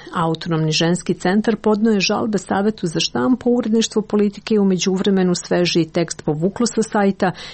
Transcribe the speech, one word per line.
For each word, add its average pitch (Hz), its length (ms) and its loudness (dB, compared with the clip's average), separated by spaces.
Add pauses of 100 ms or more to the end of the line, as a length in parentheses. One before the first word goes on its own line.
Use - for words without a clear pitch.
(160)
Autonomni 160 560 0
ženski 170 420 0
centar 214 420 0
podneo 214 380 2
je 202 60 2
žalbe 208 380 -2
Savetu 202 500 -2
za 165 120 -4
štampu, 247 520 0
uredništvo 226 500 0
Politike 208 580 0
u 196 60 4
međuvremenu 185 720 2
svežiji 175 560 0
tekst - 340 -4
povuklo 170 400 0
sa 220 160 -2
sajta 196 500 0 (220)